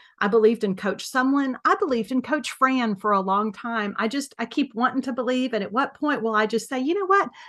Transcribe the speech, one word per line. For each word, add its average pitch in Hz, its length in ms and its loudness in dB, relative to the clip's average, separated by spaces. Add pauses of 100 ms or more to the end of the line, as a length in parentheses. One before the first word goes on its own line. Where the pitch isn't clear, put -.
(200)
I 208 80 2
believed 220 360 4
in 190 120 0
Coach 202 340 -4
Sumlin. 269 440 0 (100)
I 339 120 4
believed 254 360 -2
in 254 100 0
Coach 294 280 -4
Fran 254 460 0
for 208 160 0
a 196 80 4
long 196 320 0
time. 214 460 -4
I 220 100 0
just, 285 300 -4
I 233 80 -4
keep 285 280 -2
wanting 247 280 0
to 262 100 -4
believe. 254 420 -2
And 208 100 0
at - 80 -10
what 269 220 -2
point 294 280 -2
will 220 120 -2
I 214 120 4
just 220 220 -2
say, 262 120 -4
"You 285 140 0
know 392 120 -2
what? 370 220 4 (200)